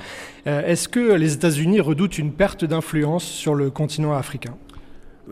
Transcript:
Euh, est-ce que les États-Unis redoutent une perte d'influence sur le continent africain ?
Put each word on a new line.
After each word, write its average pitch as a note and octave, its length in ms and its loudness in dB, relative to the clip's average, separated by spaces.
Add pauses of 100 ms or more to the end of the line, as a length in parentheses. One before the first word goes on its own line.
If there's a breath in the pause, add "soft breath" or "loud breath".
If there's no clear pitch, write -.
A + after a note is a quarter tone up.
(460 loud breath)
Euh, D3 200 0
est-ce E3+ 200 0
que A#3+ 280 4
les D#3+ 180 4
États-Unis D#3+ 480 2
redoutent D#3 380 2
une D3+ 140 -2
perte F#3+ 340 0
d'influence D#3 580 0
sur - 300 -2
le C#3+ 160 2
continent D3+ 420 -2
africain ? B2+ 420 -6 (760 loud breath)